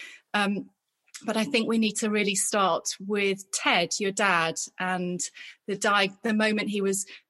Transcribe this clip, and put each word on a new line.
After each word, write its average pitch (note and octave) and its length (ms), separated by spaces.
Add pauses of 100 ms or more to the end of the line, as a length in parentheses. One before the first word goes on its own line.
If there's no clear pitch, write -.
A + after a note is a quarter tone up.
(340)
Um, G3+ 360 (560)
but A3 120
I A3 60
think A3+ 240
we A3+ 100
need A3 200
to A3 120
really G#3 260
start F#3+ 640
with G3 520
Ted, F#3 480
your G3 120
dad, F3 440 (240)
and F3+ 400 (480)
the G3 80
di-, G3+ 360 (120)
the A3+ 100
moment G#3+ 360
he G3+ 120
was G3 240 (240)